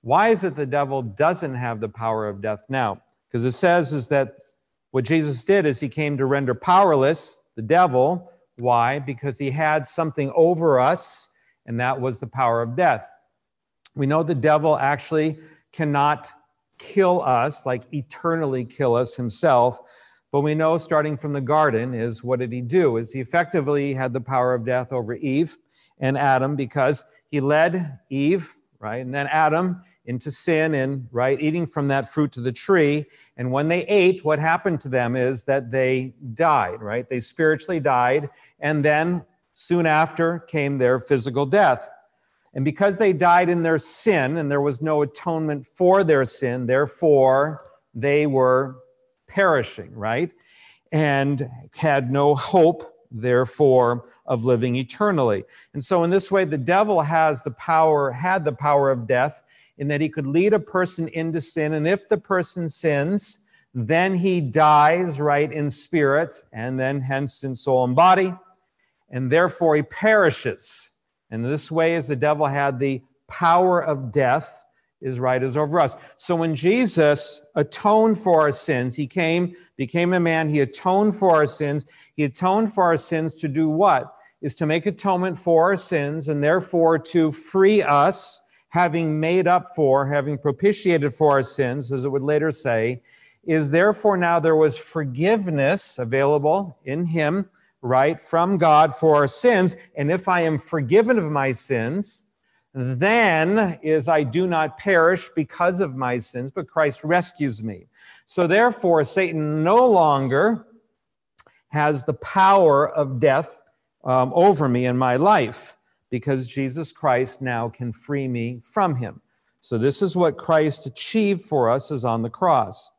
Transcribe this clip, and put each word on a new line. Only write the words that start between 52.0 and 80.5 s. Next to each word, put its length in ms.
no 240
hope, 560
therefore, 960
of 200
living 320
eternally. 680
And 100
so 220
in 60
this 200
way, 140
the 120
devil 460
has 400
the 80
power, 600
had 320
the 80
power 380
of 180
death, 340
in 100
that 120
he 80
could 180
lead 280
a 40
person 500
into 300
sin. 360
And 120
if 220
the 80
person 500
sins, 760
then 400
he 260
dies, 800
right, 320
in 160
spirit, 760
and 280
then 220
hence 420
in 100
soul 300
and 100
body. 380
And 200
therefore 460
he 60
perishes. 1120
And 140
this 260
way, 260
as 120
the 80
devil 300
had 320
the 240
power 520
of 320
death, 520
is 180
right, 220
is 160
over 200
us. 160
So 180
when 200
Jesus 880
atoned 640
for 220
our 100
sins, 440
he 120
came, 480
became 380
a 60
man, 280
he 120